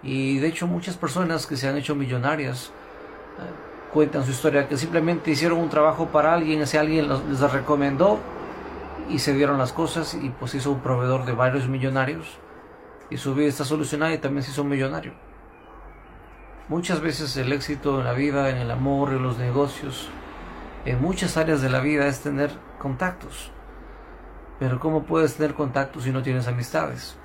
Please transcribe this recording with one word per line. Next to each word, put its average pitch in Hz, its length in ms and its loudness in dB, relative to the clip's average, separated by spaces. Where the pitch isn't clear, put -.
Y 135 340 0
de 147 120 2
hecho 165 180 -2
muchas 175 300 -2
personas 165 500 0
que 143 100 -4
se 127 100 -2
han 139 100 0
hecho 147 180 -2
millonarias, 131 760 -2
eh, - 520 -14
cuentan 147 320 4
su 127 60 0
historia, 139 380 2
que 143 100 -2
simplemente 165 540 2
hicieron 165 260 4
un 165 120 2
trabajo 156 400 4
para 151 260 6
alguien, 156 260 2
ese 147 160 2
alguien 156 300 4
los, 139 180 0
les 139 260 4
recomendó 143 680 4
y - 80 0
se 139 160 2
dieron 143 240 4
las 127 160 2
cosas 160 400 -2
y - 160 -4
pues 123 240 -6
hizo 139 180 0
un 127 100 0
proveedor 127 440 2
de 123 60 -2
varios 127 360 2
millonarios 135 680 -2
y - 80 -6
su 135 160 -2
vida 147 140 4
está 139 180 0
solucionada 151 480 0
y 156 60 -2
también 139 240 -2
se - 80 -8
hizo 143 100 -2
un 143 80 0
millonario. 139 440 -2
Muchas 170 320 0
veces 147 340 -2
el 131 160 0
éxito 143 480 0
en 127 60 0
la 123 80 0
vida, 139 360 2
en 127 60 0
el 120 160 -2
amor, 139 380 2
en 131 120 2
los 127 160 0
negocios, 135 720 0
en 123 160 0
muchas 180 340 0
áreas 160 260 4
de 131 80 2
la 131 120 2
vida 143 260 4
es 135 140 -2
tener 143 300 0
contactos. - 720 -6
Pero 127 200 0
¿cómo 156 240 2
puedes 160 320 2
tener 151 200 0
contactos 139 480 -2
si 131 80 0
no 131 120 0
tienes 127 240 0
amistades? 123 760 -4